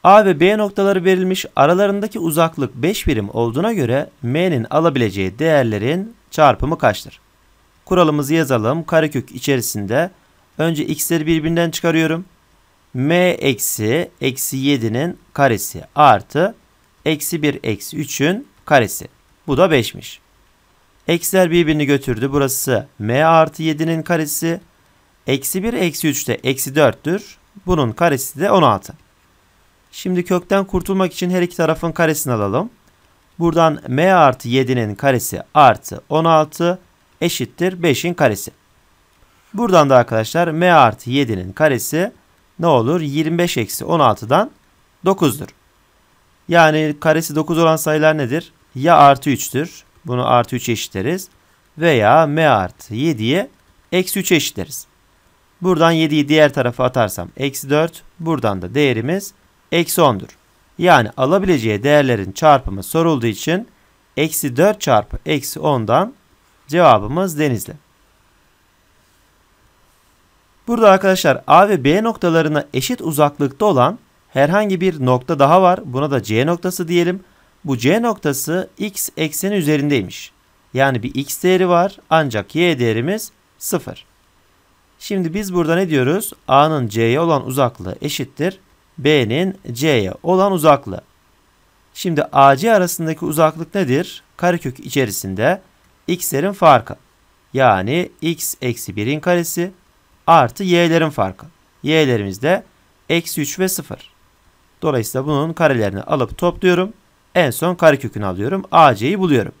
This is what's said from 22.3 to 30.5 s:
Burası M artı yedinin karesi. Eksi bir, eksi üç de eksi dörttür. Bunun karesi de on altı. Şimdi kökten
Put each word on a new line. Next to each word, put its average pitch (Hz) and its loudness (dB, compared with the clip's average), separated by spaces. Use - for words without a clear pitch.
Burası 135 -2
M 120 0
artı 160 2
yedinin 160 -2
karesi. 165 -4
Eksi 135 -4
bir, 233 -4
eksi 165 -2
üç - -4
de 147 -2
eksi 131 -6
dörttür. 151 0
Bunun 147 0
karesi 143 -2
de 202 0
on 190 4
altı. 110 0
Şimdi 180 -4
kökten 185 0